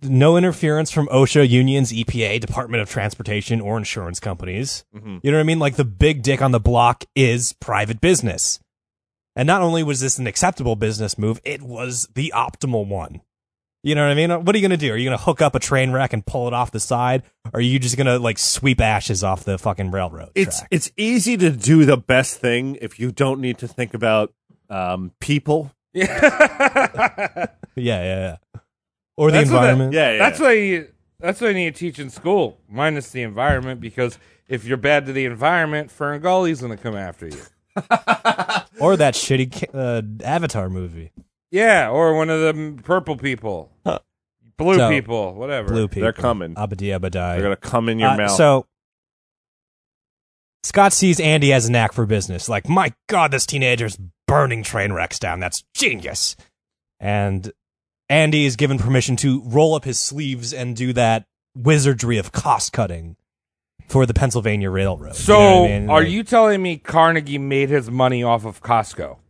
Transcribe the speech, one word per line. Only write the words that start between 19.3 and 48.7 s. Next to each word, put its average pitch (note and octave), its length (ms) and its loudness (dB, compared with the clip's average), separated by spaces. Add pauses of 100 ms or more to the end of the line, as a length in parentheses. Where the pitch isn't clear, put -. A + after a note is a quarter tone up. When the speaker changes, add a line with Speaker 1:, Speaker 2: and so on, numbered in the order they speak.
Speaker 1:
the F#2+ 160 -4
fucking F#2+ 320 -4
railroad E2+ 420 -6
Speaker 2:
It's, - 240 -2
Speaker 1:
track? - 140 -12
Speaker 2:
it's - 260 -2
easy A3+ 400 0
to F3 140 2
do C#3+ 340 6
the C#3 120 6
best C3 420 0
thing B2+ 420 -2
if - 180 -12
you A#2+ 120 -4
don't C3+ 280 -2
need B2+ 200 -6
to B2 80 -12
think A#2 260 -8
about, A2 400 0 (380)
um, F#2 480 -6
people. D3 520 -2 (220)
Speaker 3:
Yeah. A#3+ 1500 0 (140)
<laughs> - 160 -20
Speaker 1:
Yeah, A#2 280 -2
yeah, - 0 -
yeah. F#2 580 -8 (560)
Or D3+ 120 4
the D3+ 80 6
Speaker 3:
That's C#3+ 140 4
what B2 100 6
that B2 80 6
Speaker 1:
environment. C3 240 2
Speaker 2:
Yeah, D3+ 200 2
yeah. A2 40 0
Speaker 3:
That's A#3 220 2
what D4 100 4
you, G3 380 0 (320)
that's F#3 220 -4
what A#3 80 0
you G3+ 40 0
need F3 220 -4
to - 40 -16
teach E3 200 -8
in C#3 100 -12
school, E3+ 580 -2
minus C#3+ 440 -4
the B2+ 100 -8
environment, B2+ 600 -4
because A#2+ 360 -6 (300)
if B2 180 -8
you're B2+ 120 -4
bad C#3 280 2
to C3+ 80 -10
the C3+ 120 -2
environment, D3+ 680 -2
Ferngully's D#3+ 680 -2
gonna A#2+ 160 -8
come A2 180 -8
after F2+ 320 -12
you. D2 140 -14 (340)
<laughs> A3 880 -2 (160)
Speaker 1:
Or F3+ 160 2
that D3 200 2
shitty C3 360 -2
ca-, - 240 -10
uh, B2 260 -4 (220)
Avatar B2+ 460 -4
movie. E2+ 420 -10 (380)
Speaker 3:
Yeah, F#3+ 400 2
or D#3 260 2
one D#3+ 140 0
of D#3+ 120 0
the D#3+ 80 2
m-, D3+ 280 -6
purple D#3+ 400 -2
people. A2 540 -8 (120)
Speaker 4:
Huh. - 140 -2 (580)
Speaker 3:
Blue F3+ 200 2
Speaker 1:
So, A#2+ 140 6
Speaker 3:
people, A2 440 -2
whatever. A#2+ 360 -6
Speaker 1:
blue A2 180 0
people. - 160 -6
Speaker 2:
They're A2 100 0
coming. F#2+ 400 -4
Speaker 1:
Abadi G2 420 -6
abadi. F#2 180 -6
Speaker 2:
They're F2+ 280 -4
gonna G2 140 -2
come A#2 340 -2
in A2+ 80 0
your A2+ 120 2
Speaker 1:
Uh, C3+ 80 2
Speaker 2:
mouth. G#2 140 2
Speaker 1:
so, C3+ 360 4 (2000)